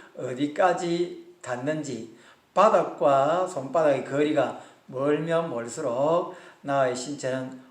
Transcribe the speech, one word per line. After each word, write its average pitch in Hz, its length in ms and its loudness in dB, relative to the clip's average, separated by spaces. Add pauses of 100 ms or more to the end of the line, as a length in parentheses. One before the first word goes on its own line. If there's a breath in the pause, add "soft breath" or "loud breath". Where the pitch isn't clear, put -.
(160 loud breath)
어디까지 170 1300 -2
닿는지, 127 760 -6 (380 loud breath)
바닥과 170 920 4
손바닥의 135 580 0
거리가 139 560 0 (260 loud breath)
멀면 156 640 0
멀수록 135 840 -2 (280 loud breath)
나의 135 320 0
신체는, 131 760 -6